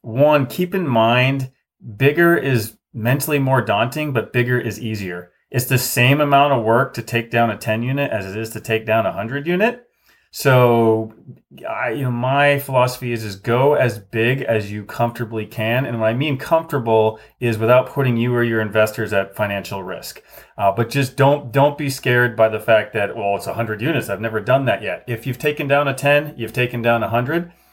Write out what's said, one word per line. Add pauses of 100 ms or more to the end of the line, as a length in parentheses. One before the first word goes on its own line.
One,
keep
in
mind, (460)
bigger
is (160)
mentally
more
daunting,
but
bigger
is
easier. (180)
It's
the
same
amount
of
work
to
take
down
a
ten
unit
as
it
is
to
take
down
a
hundred
unit. (460)
So, (560)
I,
you
know,
my
philosophy
is,
is
go
as
big
as
you
comfortably
can.
And
what
I
mean
comfortable (200)
is
without
putting
you
or
your
investors
at
financial
risk. (340)
Uh,
but
just
don't,
don't
be
scared
by
the
fact
that,
"Well,
it's
a
hundred
units.
I've
never
done
that
yet."
If
you've
taken
down
a
ten,
you've
taken
down
a
hundred, (220)